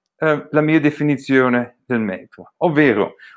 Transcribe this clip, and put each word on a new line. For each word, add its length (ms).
eh, 340
la 100
mia 200
definizione 1040
del 160
metro. 560
Ovvero, 580